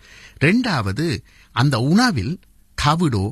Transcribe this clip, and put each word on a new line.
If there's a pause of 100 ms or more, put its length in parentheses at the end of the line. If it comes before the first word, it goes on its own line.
(420)
ரெண்டாவது, (280)
அந்த
உணவில் (460)
தவிடோ